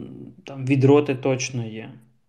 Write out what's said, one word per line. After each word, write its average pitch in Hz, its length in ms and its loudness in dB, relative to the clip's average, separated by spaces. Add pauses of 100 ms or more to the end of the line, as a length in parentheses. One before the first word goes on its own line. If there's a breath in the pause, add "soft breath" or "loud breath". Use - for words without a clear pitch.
(440)
там 135 220 -10
від 131 180 2
роти 143 300 6
точно 127 520 -4
є. 110 240 -12 (380)